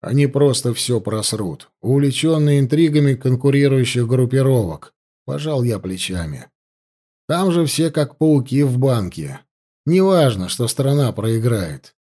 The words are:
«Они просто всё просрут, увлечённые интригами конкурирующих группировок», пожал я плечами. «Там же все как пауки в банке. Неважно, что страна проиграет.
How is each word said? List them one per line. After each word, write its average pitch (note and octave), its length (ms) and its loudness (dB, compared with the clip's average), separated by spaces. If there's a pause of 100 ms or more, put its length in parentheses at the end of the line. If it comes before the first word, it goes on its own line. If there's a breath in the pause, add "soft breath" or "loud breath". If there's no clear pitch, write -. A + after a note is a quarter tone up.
«Они C#3+ 260 0
просто C3+ 460 0
всё A#2+ 260 -2
просрут, G#2 720 -6 (100)
увлечённые C#3+ 760 2
интригами D3 560 2
конкурирующих C3 880 2
группировок», B2+ 880 0 (320)
пожал C#3+ 380 -4
я A2+ 160 -2
плечами. F2+ 720 -8 (760)
«Там F3+ 240 0
же E3+ 140 2
все D#3 260 0
как D3 260 -4
пауки C#3+ 460 2
в B2+ 140 0
банке. F#2+ 640 -2 (460)
Неважно, D#3 640 2
что A#2+ 180 -4
страна C#3 460 0
проиграет. A2 840 -4 (140)